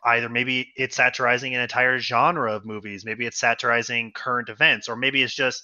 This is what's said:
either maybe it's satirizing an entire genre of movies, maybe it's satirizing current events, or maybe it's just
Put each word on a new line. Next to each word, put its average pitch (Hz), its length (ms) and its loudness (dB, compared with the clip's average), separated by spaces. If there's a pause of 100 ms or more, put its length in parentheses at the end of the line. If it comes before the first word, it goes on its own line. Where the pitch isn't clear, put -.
either 117 240 2
maybe 123 480 -2
it's 131 180 -2
satirizing 127 600 2
an 123 60 -2
entire 127 360 2
genre 123 560 2
of 104 100 -6
movies, 104 420 -10
maybe 113 200 -6
it's - 140 -6
satirizing 117 720 0
current 120 380 -4
events, 156 380 2
or 117 80 -6
maybe 131 280 0
it's 120 100 -4
just 131 300 -2